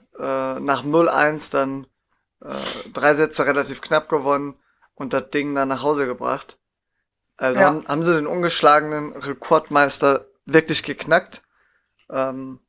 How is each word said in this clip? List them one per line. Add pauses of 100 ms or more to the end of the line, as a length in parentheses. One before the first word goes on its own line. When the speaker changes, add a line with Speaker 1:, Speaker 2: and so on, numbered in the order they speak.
(180)
Speaker 1:
äh,
nach
null
eins
dann, (560)
äh, (380)
drei
Sätze
relativ
knapp
gewonnen (360)
und
das
Ding
dann
nach
Hause
gebracht. (800)
Also
Speaker 2:
Ja.
Speaker 1:
haben,
haben
sie
den
ungeschlagenen
Rekordmeister (180)
wirklich
geknackt, (680)
ähm,